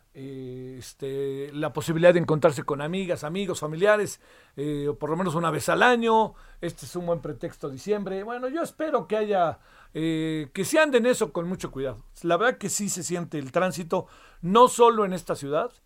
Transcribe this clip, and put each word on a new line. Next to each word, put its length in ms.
eh, 640
este, 720
la 220
posibilidad 400
de 80
encontrarse 420
con 180
amigas, 440
amigos, 340
familiares, 640
eh, 320
o 100
por 120
lo 80
menos 180
una 160
vez 160
al 160
año. 520
Este 240
es 100
un 100
buen 140
pretexto, 500
diciembre. 540
Bueno, 240
yo 140
espero 480
que 80
haya, 420
eh, 600
que 100
se 160
ande 200
en 80
eso 260
con 160
mucho 200
cuidado. 280
La 160
verdad 200
que 120
sí 180
se 160
siente 340
el 140
tránsito, 560
no 280
solo 340
en 80
esta 240
ciudad, 380